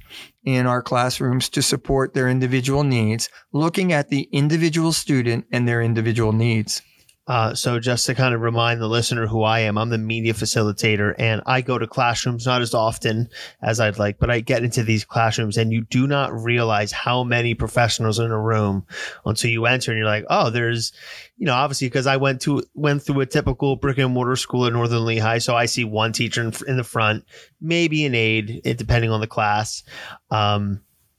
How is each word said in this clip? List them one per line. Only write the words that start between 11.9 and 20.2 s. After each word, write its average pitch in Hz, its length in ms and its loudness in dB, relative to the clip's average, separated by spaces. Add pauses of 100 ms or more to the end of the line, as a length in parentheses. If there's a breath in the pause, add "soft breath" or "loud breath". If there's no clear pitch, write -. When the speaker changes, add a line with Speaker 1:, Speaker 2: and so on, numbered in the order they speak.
Speaker 2:
not 123 160 2
as 117 100 -4
often 113 560 0 (320 loud breath)
as 113 200 0
I'd 107 180 0
like, 104 220 0
but 117 100 0
I 120 80 2
get 117 240 0
into 120 220 0
these 110 200 2
classrooms, 113 520 0
and 113 160 2
you 113 100 0
do 123 240 0
not 139 260 0
realize 113 600 0
how 123 320 0
many 120 300 0
professionals 113 640 0
in 117 100 0
a 110 100 -2
room 107 460 0 (380 loud breath)
until 113 260 0
you 113 160 0
enter, 123 240 0
and 110 80 0
you're 110 80 0
like, 107 240 0